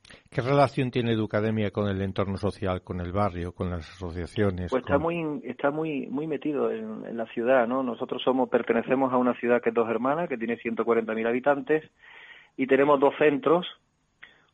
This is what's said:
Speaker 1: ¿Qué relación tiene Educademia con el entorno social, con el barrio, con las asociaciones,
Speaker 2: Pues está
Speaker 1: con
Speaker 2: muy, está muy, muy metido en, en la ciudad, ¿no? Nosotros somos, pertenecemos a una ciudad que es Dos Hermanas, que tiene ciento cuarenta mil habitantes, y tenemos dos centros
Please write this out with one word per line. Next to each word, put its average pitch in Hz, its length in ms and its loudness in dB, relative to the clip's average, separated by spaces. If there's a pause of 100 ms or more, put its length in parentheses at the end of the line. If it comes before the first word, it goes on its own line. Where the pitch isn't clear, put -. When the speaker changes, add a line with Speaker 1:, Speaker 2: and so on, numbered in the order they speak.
(300)
Speaker 1:
¿Qué - 120 -4
relación 131 500 2
tiene 117 220 0
Educademia 110 580 0
con 104 160 -2
el 95 140 -2
entorno 98 360 -2
social, 92 460 -2
con 90 160 -8
el 87 120 -6
barrio, 90 420 -2
con 90 180 -4
las 85 180 -8
asociaciones, 90 800 -4
Speaker 2:
Pues - 140 -2
está - 120 0
Speaker 1:
con 143 60 0
Speaker 2:
muy, 160 420 -4
está 127 280 -2
muy, 156 360 -4
muy 147 200 -6
metido 139 440 -2
en, 110 340 -8
en 107 120 -10
la 113 100 -6
ciudad, 120 400 2
¿no? 131 140 -2
Nosotros 123 400 -6
somos, 127 280 2
pertenecemos 123 640 2
a 131 60 2
una 123 160 4
ciudad 120 300 2
que 120 60 0
es 113 60 0
Dos 113 140 2
Hermanas, 135 400 0
que 131 80 -4
tiene 113 200 -4
ciento 113 280 -4
cuarenta 113 300 2
mil 113 100 -2
habitantes, 139 580 0 (720)
y 131 120 -2
tenemos 139 320 6
dos 139 180 4
centros 151 480 4 (880)